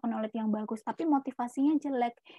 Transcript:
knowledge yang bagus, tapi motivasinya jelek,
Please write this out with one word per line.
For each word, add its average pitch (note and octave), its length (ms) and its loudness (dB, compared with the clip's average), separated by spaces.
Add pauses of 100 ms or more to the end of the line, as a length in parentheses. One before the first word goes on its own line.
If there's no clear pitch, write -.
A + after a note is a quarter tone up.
knowledge A3 320 -4
yang G#3+ 160 0
bagus, A3 320 -4
tapi - 160 -4
motivasinya C#4 800 2
jelek, B3 320 0 (240)